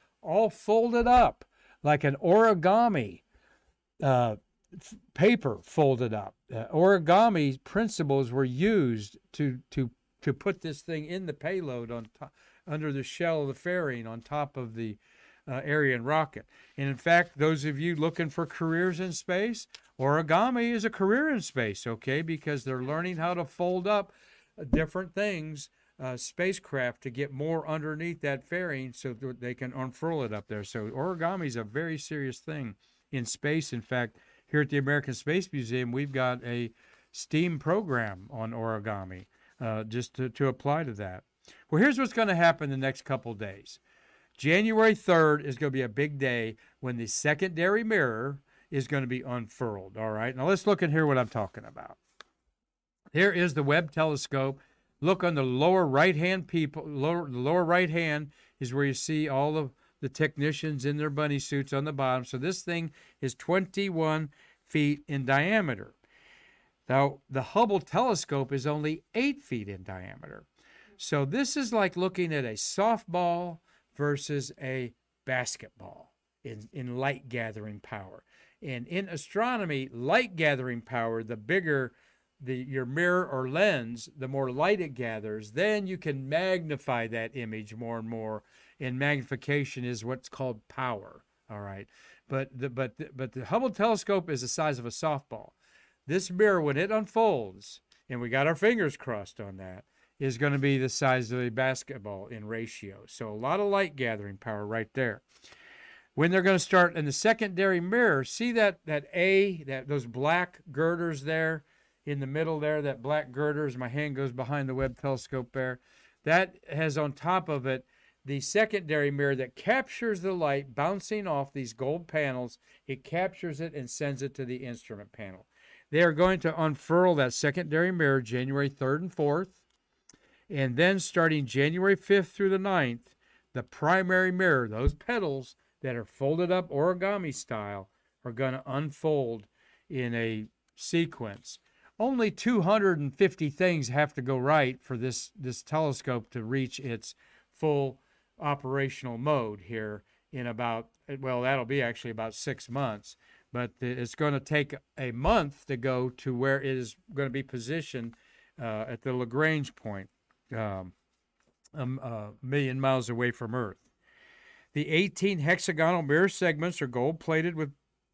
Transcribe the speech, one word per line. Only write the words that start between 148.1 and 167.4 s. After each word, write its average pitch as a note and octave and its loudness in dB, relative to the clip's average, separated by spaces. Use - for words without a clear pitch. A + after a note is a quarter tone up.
operational C3+ -4
mode A#2 -2
here G#2+ -8
in B2 -8
about, A#2 -4
well, B2+ -2
that'll C3 2
be C3+ 0
actually A#2 -4
about A2 -6
six - -8
months. A#2+ -6
But A#2+ -4
the, B2+ -4
it's B2 -6
gonna D3 2
take D3 -2
a B2+ -4
month D3 0
to C3+ -4
go B2+ 0
to B2+ -6
where C3+ 2
it C3+ -2
is B2 -6
gonna C#3 -2
be C3 -4
positioned, B2 -8
uh, A2 -4
at - -10
the C3 -4
Lagrange C3+ 0
point, G2 -10
um, G2 -6
a D3+ -8
m-, C3 -4
a A2+ -10
million C3 -2
miles C3 2
away A#2+ 0
from A#2 -8
Earth. A#2 -4
The D3 -2
eighteen F#3 2
hexagonal E3 2
mirror D#3 6
segments E3+ 0
are C#3 0
gold-plated D#3+ 0